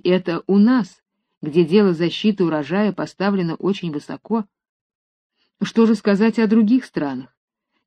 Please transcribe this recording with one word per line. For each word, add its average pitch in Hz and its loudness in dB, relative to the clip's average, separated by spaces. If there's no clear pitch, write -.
это 180 -2
у 196 2
нас, 226 2
где 156 2
дело 190 4
защиты 175 -2
урожая 165 -2
поставлено 180 -4
очень 180 -4
высоко. 156 -8
Что 226 2
же 220 2
сказать 214 0
о 226 2
других 226 2
странах, 135 -8